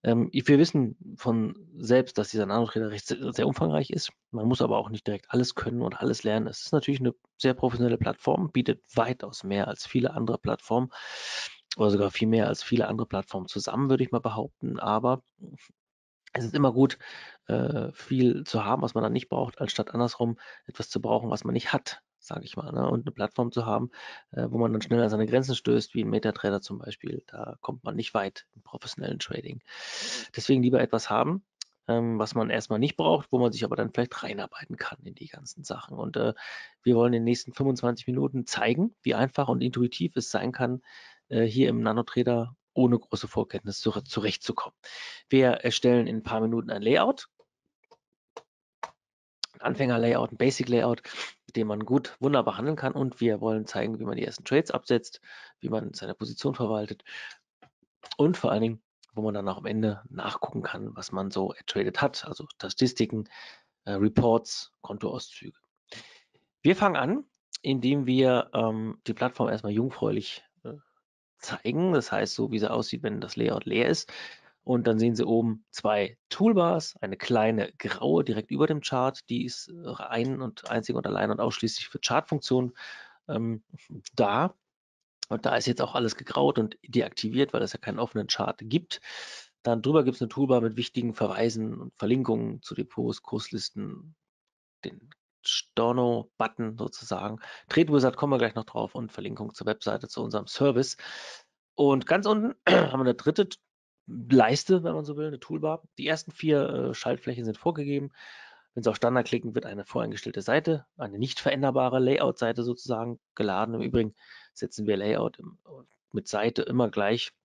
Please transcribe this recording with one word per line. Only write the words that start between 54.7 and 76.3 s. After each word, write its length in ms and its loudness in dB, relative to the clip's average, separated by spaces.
wie 100 -6
man 260 -4
seine 180 -10
Position 400 -4
verwaltet 500 -4
und 200 4
vor 140 0
allen 100 2
Dingen, 220 -2
wo 100 -4
man 100 -2
dann 160 -4
auch 80 -4
am 80 -14
Ende 440 -2
nachgucken 520 -6
kann, 340 -8
was 160 -12
man 200 -4
so 220 -2
ertradet 460 -4
hat, 260 0
also 280 -12
Statistiken, 760 0
äh, 80 -4
Reports, 800 4
Kontoauszüge. 760 -10
Wir 140 6
fangen 220 2
an, 260 0
indem 420 2
wir, 480 4
ähm, 540 -2
die 80 -2
Plattform 340 -2
erstmal 240 -4
jungfräulich, 720 -2
äh, 100 -12
zeigen. 540 0
Das 180 2
heißt, 240 -2
so 160 -2
wie 80 -2
sie 100 0
aussieht, 320 -2
wenn 200 -4
das 160 -10
Layout 280 0
leer 220 2
ist. 260 0
Und 220 2
dann 140 4
sehen 160 4
Sie 80 0
oben 480 2
zwei 460 0
Toolbars, 720 2